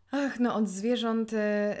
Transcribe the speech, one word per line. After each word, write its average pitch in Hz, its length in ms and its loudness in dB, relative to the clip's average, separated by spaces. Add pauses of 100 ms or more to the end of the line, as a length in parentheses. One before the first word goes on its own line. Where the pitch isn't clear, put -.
(120)
Ach, 277 280 -2
no 240 160 2
od 214 140 2
zwierząt, 226 640 0
e, 208 460 0